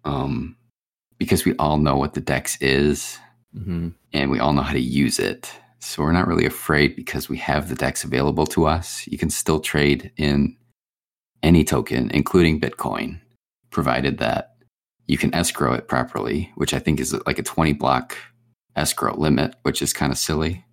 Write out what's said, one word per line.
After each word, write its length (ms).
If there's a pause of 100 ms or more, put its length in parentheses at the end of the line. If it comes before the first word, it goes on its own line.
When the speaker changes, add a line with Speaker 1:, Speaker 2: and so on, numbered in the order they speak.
Speaker 1:
Um, 520 (600)
because 260
we 120
all 220
know 180
what 180
the 60
dex 400
is, 580 (380)
Speaker 2:
Mm-hmm. 320 (240)
Speaker 1:
and 180
we 80
all 140
know 100
how 100
to 80
use 380
it. 340 (280)
So 240
we're 80
not 160
really 180
afraid 480
because 340
we 100
have 300
the 60
dex 300
available 420
to 200
us. 420
You 100
can 100
still 300
trade 580
in 400 (840)
any 220
token, 480
including 480
Bitcoin, 580 (520)
provided 480
that 360 (540)
you 100
can 160
escrow 380
it 160
properly, 680
which 180
I 60
think 220
is, 120 (140)
like, 140
a 20
twenty 300
block 440 (600)
escrow 400
limit, 460
which 200
is 100
kinda 220
silly. 580